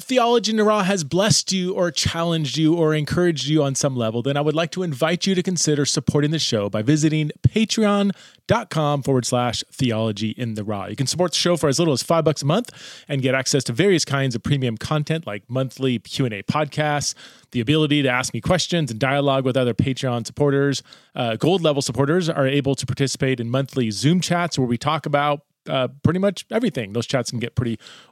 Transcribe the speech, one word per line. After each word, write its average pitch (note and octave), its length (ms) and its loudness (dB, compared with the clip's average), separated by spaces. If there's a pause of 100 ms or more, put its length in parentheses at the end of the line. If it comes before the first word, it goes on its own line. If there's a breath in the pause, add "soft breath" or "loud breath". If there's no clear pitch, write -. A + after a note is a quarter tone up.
Theology A#3 520 2
in A3 40 0
the G#3+ 80 4
Raw G#3+ 180 4
has F#3 220 0
blessed F3+ 480 0
you F#3 220 -2
or F3 160 0
challenged E3 680 -2
you D#3 180 4
or D#3 200 4
encouraged D3+ 540 0
you D#3 140 4
on C#3 120 0
some C3+ 200 0
level, A#2 280 -2
then C#3 120 0
I C#3+ 60 0
would D3 140 0
like E3 160 -2
to F#3 120 -4
invite E3 440 -2
you G3 80 2
to F3 80 2
consider D3+ 420 0
supporting D3 460 0
the D#3+ 80 -2
show G#2 320 -2
by A2 100 -2
visiting D3+ 500 2 (160)
patreon G3+ 640 2 (340 loud breath)
dot G#3+ 240 0
com D3 320 0
forward C3 240 2
slash B2 440 0
theology A2 600 -2
in A2+ 240 -6
the G#2+ 100 -6
raw. G2 220 -6
You G2+ 100 -10
can C3+ 100 -2
support E3 260 0
the - 40 -2
show E3+ 220 2
for D#3 100 2
as C3 100 2
little E3 140 2
as A#2+ 100 -2
five E3 220 2
bucks D#3 160 0
a C#3 60 -4
month F#3+ 240 0 (380 loud breath)
and C#3+ 120 -2
get B2+ 140 2
access C3+ 300 0
to A#2+ 100 -4
various F3 320 2
kinds C3+ 280 0
of A#2 80 -6
premium B2+ 360 0
content D#3 480 -2
like G#2 240 -10
monthly C3 480 -2
Q - 260 -4
and A#2 80 -2
A G2 120 -8
podcasts, D3 680 -2 (380 loud breath)
the B2 100 -2
ability D3 400 2
to C3+ 80 2
ask B2+ 240 0
me A2+ 80 -8
questions E3+ 500 0
and A2 80 -8
dialogue C3+ 460 2
with B2+ 140 0
other B2 160 2
Patreon B2 520 -2
supporters. C#3 560 0 (320 loud breath)
Uh, A#2 220 -2
gold E3+ 240 2
level D3 220 2
supporters D#3 480 0
are C#3 160 0
able C#3 280 0
to - 120 -6
participate C3+ 520 -2
in A#2 120 -6
monthly C3 400 -2
Zoom C#3+ 320 2
chats F3 360 -2
where C3 80 0
we A#2+ 120 0
talk D3+ 260 -2
about, D3 380 0 (260)
uh, C3+ 180 0 (160)
pretty E3 160 4
much G3 320 -2
everything. D#3+ 440 -2
Those A#2 120 -2
chats B2 240 -2
can A#2+ 100 -6
get A#2 140 -6
pretty A#2 240 -2 (340 loud breath)